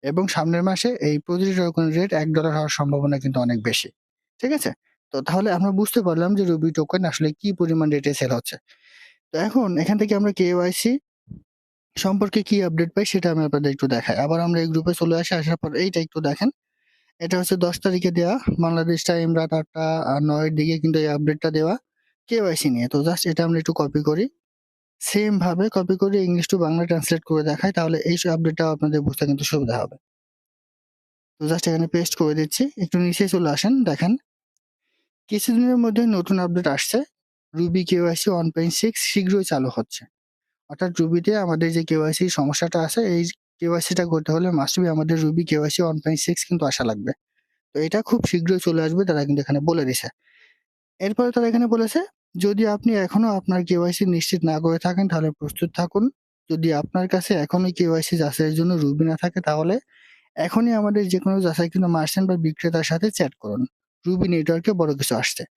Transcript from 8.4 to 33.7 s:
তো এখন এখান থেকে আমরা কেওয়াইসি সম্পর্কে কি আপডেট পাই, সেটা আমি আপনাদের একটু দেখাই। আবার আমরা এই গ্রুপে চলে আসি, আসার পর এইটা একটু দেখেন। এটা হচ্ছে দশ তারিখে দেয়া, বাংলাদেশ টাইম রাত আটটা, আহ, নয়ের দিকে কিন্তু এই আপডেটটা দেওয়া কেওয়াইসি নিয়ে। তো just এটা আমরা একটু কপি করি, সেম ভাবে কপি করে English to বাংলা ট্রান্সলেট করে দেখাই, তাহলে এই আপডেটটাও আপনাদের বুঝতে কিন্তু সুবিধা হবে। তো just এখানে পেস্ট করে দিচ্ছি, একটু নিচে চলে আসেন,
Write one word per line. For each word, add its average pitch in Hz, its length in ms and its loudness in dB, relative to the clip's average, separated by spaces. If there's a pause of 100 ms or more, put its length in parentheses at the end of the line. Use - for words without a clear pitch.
তো 160 60 -4
এখন 202 400 0
এখান 180 200 2
থেকে 208 160 2
আমরা 202 180 2
কেওয়াইসি 180 680 2 (1000)
সম্পর্কে 202 460 0
কি 202 200 2
আপডেট 170 320 0
পাই, 202 100 0
সেটা 180 260 0
আমি 160 140 2
আপনাদের 143 280 0
একটু 139 140 -2
দেখাই। 123 300 0
আবার 151 240 0
আমরা 170 200 2
এই 165 60 0
গ্রুপে 160 280 0
চলে 165 220 0
আসি, 170 180 -2
আসার 165 220 0
পর 151 200 -6
এইটা 175 240 0
একটু 160 200 -6
দেখেন। 170 300 0 (680)
এটা 175 180 -2
হচ্ছে 180 180 0
দশ 175 240 0
তারিখে 180 300 0
দেয়া, 175 280 0 (220)
বাংলাদেশ 165 440 0
টাইম 165 320 0
রাত 160 160 -2
আটটা, 160 480 -2
আহ, 143 180 -2
নয়ের 151 360 0
দিকে 156 240 0
কিন্তু 160 200 0
এই 151 100 0
আপডেটটা 151 420 -2
দেওয়া 160 260 0 (500)
কেওয়াইসি 185 440 0
নিয়ে। 120 180 -2
তো 143 140 0
just 170 280 -2
এটা 165 140 0
আমরা 165 140 2
একটু 160 140 -2
কপি 147 300 -2
করি, 156 260 0 (720)
সেম 208 380 0
ভাবে 180 340 0
কপি 190 240 0
করে 196 280 2
English 175 220 0
to 190 120 0
বাংলা 170 280 2
ট্রান্সলেট 165 380 0
করে 156 180 0
দেখাই, 156 300 -2
তাহলে 165 260 0
এই 170 180 0 (120)
আপডেটটাও 160 440 0
আপনাদের 151 280 0
বুঝতে 147 260 -2
কিন্তু 143 180 0
সুবিধা 127 340 -2
হবে। - 180 -8 (1400)
তো 151 80 -4
just 170 220 0
এখানে 165 160 0
পেস্ট 170 280 -2
করে 151 200 2
দিচ্ছি, 156 440 0
একটু 180 200 -2
নিচে 180 300 0
চলে 175 220 0
আসেন, 240 340 2